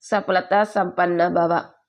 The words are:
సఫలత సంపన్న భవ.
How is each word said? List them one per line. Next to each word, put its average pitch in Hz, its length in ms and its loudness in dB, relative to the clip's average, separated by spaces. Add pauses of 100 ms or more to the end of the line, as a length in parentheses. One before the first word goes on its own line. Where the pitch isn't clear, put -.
సఫలత 196 640 0
సంపన్న 175 640 0
భవ. 170 360 0 (260)